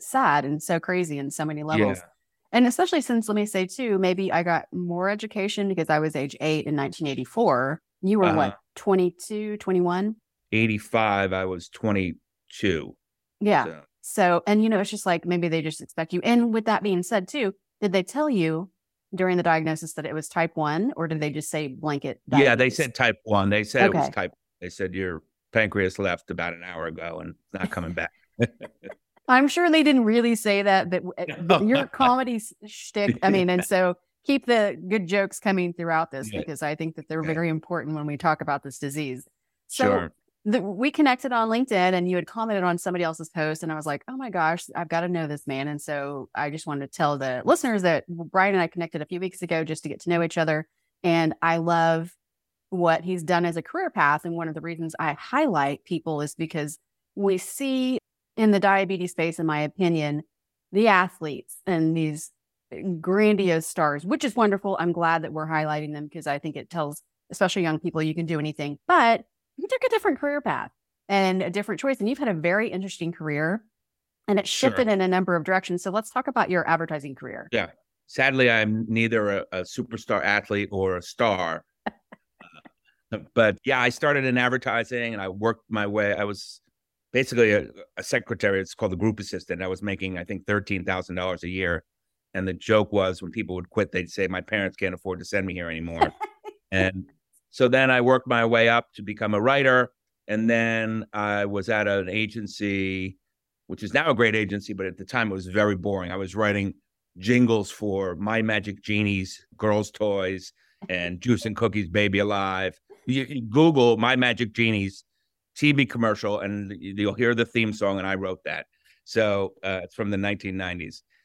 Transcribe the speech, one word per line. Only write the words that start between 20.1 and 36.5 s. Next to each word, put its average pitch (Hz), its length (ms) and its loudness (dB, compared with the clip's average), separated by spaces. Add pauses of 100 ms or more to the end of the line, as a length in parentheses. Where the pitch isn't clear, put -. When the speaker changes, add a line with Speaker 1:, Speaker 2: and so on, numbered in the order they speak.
Speaker 1:
was 156 140 -8
type 165 280 -2
one, 160 400 0
or 165 100 -4
did 156 140 -4
they 151 100 -2
just 147 200 -8
say 151 180 -4
blanket 139 580 -6
Speaker 2:
Yeah, 135 120 2
they 139 80 8
Speaker 1:
diabetes? 123 300 4
Speaker 2:
said 131 180 0
type 117 300 4
one. 101 260 4
They 104 140 2
said 127 220 4
it 190 80 2
was 151 100 2
Speaker 1:
Okay. 131 80 -4
Speaker 2:
type, 92 200 -4 (280)
they 90 100 -12
said, 92 240 -6
"Your 90 280 -4 (300)
pancreas 101 460 2
left 92 320 -2
about 85 240 -4
an 85 100 -18
hour 85 220 -8
ago 82 340 -8
and 82 100 -12
it's - 220 -20
not 95 180 -6
coming 85 220 -6
back." 82 180 -4 (280)
<laughs> 120 100 2 (800)
Speaker 1:
I'm 269 200 6
sure 339 220 2
they 320 120 6
didn't 262 220 6
really 233 320 4
say 202 260 0
that, 190 260 4
but 180 140 -2
w-, 175 340 -8
Speaker 2:
<laughs> 165 60 -10
No. 170 180 6
Speaker 1:
your 262 280 2
comedy 254 480 2
s-, - 180 -10 (120)
shtick, - 560 -2
I 190 80 4
mean, 185 200 4
and 180 140 2
Speaker 2:
<laughs> - 80 -2
Speaker 1:
so 185 240 2 (280)
keep 277 220 0
the 208 420 2
good 196 200 -2
jokes 196 320 -2
coming 185 320 0
throughout 165 380 -2
this 127 220 -10
Speaker 2:
Yeah. - 80 -6
Speaker 1:
because 147 220 -8